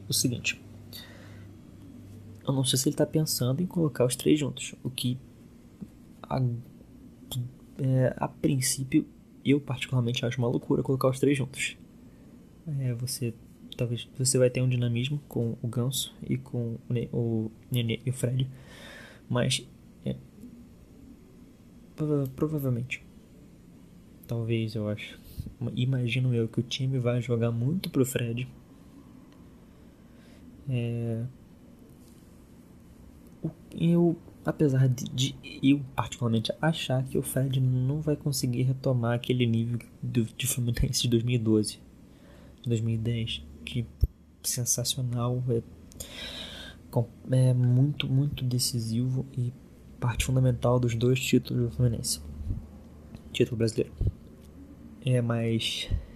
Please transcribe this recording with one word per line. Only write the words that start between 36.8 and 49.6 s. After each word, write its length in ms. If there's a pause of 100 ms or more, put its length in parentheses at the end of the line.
que 160
o 40
Fred 380
não 400
vai 140
conseguir 480
retomar 520
aquele 300
nível 360 (200)
do, 240
de 220
Fluminense 560
de 60
dois 160
mil 100
e 40
doze, 420 (840)
dois 160
mil 140
e 40
dez, 460 (200)
que 200 (580)
sensacional, 1080
é, 120 (1300)
com-, 180 (220)
é 220
muito, 560
muito 360
decisivo 840 (100)
e 160 (460)